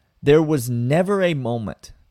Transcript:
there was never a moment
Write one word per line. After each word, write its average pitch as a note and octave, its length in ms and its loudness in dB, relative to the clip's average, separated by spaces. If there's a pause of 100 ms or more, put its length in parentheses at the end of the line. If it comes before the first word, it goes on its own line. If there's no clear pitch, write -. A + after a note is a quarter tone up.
(220)
there D3+ 220 4
was C#3+ 260 -2
never D#3+ 540 0
a F3 100 0
moment A#2 600 -8 (180)